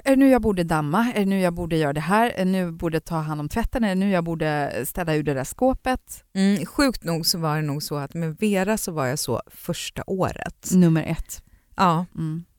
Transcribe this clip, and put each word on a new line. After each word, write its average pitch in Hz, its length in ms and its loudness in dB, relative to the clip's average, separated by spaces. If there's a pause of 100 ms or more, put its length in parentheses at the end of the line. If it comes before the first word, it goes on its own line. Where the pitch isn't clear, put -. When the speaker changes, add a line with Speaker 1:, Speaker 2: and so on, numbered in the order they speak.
Speaker 1:
är 277 40 4
det 269 60 6
nu 269 140 8
jag 247 120 6
borde 202 220 0
damma? 170 520 2
Är 208 40 2
det 196 60 2
nu 196 160 2
jag 175 120 2
borde 170 240 -2
göra 147 160 2
det 151 80 -2
här? 214 280 2
Är - 160 -2
det 185 60 2
nu 190 60 0
jag 175 160 -2
borde 165 260 -2
ta - 160 -6
hand 156 260 -4
om 147 80 -6
tvätten? 233 340 -2
Är 208 60 2
det 185 60 0
nu 196 160 2
jag 175 120 2
borde 156 500 -2 (120)
städa 165 300 -2
ur 151 80 0
det 147 100 -2
där 131 100 -2
skåpet?" - 800 -2 (120)
Speaker 2:
Mm, 190 300 2
sjukt 269 380 0
nog 165 220 -4
så - 120 0
var 156 180 0
det 156 60 -2
nog 147 220 -4
så - 120 -6
att 143 180 -6
med 165 260 -4
Vera 208 380 2
så - 140 -6
var 151 160 -2
jag 139 120 -2
så - 220 -2 (100)
första - 560 -8
året. - 640 -6
Speaker 1:
Nummer 165 320 6
ett. - 400 -8 (320)
Speaker 2:
Ja. 175 300 2 (100)
Speaker 1:
Mm. 160 280 -6 (160)